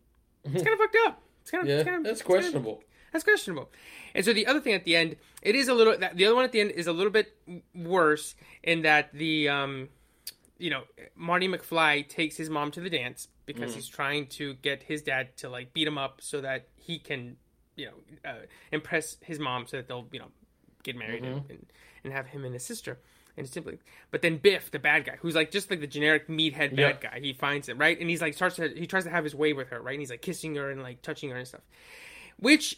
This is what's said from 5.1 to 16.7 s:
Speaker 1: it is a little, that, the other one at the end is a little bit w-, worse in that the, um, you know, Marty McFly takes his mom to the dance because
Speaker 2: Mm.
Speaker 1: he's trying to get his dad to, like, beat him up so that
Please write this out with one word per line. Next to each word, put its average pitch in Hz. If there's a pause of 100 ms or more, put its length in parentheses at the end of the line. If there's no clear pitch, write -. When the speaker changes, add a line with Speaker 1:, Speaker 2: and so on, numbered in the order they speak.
Speaker 1:
it 214
is 269
a 254
little, 220
that, 175
the 190
other 220
one 254
at 247
the 226
end 208
is 165
a 165
little 190
bit 208
w-, 175 (140)
worse 165 (300)
in 165
that 151
the, 156
um, 139 (680)
you 175
know, 135 (320)
Marty 175
McFly 160
takes 156
his 160
mom 147
to 170
the 185
dance 127 (180)
because 120
Speaker 2:
Mm. 113
Speaker 1:
he's 135
trying 143
to 139
get 139
his 151
dad 131
to, 135
like, 127
beat 156
him 151
up 139
so 143
that 131 (100)